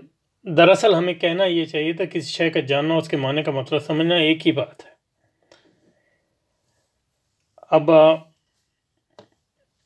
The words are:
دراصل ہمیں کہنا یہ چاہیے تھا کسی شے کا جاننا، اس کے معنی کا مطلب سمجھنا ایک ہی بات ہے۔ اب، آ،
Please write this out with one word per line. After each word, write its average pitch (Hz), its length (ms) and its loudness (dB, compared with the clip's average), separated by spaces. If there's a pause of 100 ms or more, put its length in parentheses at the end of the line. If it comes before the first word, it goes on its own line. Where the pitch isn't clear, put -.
(440)
دراصل 185 500 4
ہمیں 175 200 -2
کہنا 175 320 -2
یہ 170 200 -2
چاہیے 156 280 -6
تھا 180 120 -6
کسی 165 260 -10
شے 165 180 -2
کا 160 100 -2
جاننا، 143 360 -2
اس 160 140 -4
کے 160 80 -4
معنی 139 260 -4
کا 151 80 -6
مطلب 135 300 -4
سمجھنا 165 340 -2
ایک 160 320 0
ہی 156 40 2
بات - 340 -6
ہے۔ - 40 -20 (2750)
اب، 160 200 2
آ، 160 220 6 (1700)